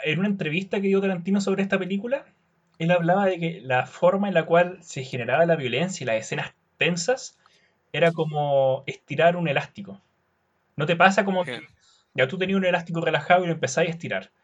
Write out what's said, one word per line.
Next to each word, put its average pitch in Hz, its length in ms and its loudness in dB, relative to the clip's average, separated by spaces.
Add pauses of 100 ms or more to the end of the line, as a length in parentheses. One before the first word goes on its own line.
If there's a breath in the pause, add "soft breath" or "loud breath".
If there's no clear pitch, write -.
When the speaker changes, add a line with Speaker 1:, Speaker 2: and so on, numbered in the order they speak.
Speaker 1:
en 151 140 0
una 202 100 0
entrevista 196 520 -4
que 196 60 -2
dio 196 160 2
Tarantino 190 400 0
sobre 196 200 -2
esta 196 160 0
película, 202 460 -4 (540)
él 165 120 0
hablaba 180 360 2
de 185 120 0
que 165 240 -6
la 127 240 0
forma 196 420 2
en 185 60 -4
la 160 120 2
cual 175 360 2
se - 220 -10
generaba 127 400 0
la 170 120 4
violencia 139 480 -4
y - 20 -4
las 113 100 0
escenas - 380 -8 (240)
tensas 175 600 -2 (540 soft breath)
era 165 200 4
como 143 720 2
estirar 170 500 0
un 170 100 -2
elástico. 120 540 -6 (760)
¿No 151 100 -2
te 170 100 0
pasa 196 300 4
como 185 180 -2
Speaker 2:
Sí. 139 60 -8
Speaker 1:
que 113 160 -10 (480 soft breath)
ya 131 140 2
tú 185 100 -8
tenías 185 180 -2
un 190 80 0
elástico 170 380 -2
relajado 160 420 2
y 170 40 -2
lo 165 40 -2
empezáis 165 380 -2
a - 20 -6
estirar? 113 380 -8 (140)